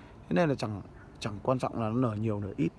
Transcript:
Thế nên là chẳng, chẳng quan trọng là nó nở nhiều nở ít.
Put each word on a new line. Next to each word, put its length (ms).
Thế 60
nên 140
là 60
chẳng, 280
chẳng 220
quan 160
trọng 220
là 80
nó 60
nở 260
nhiều 200
nở 160
ít. 120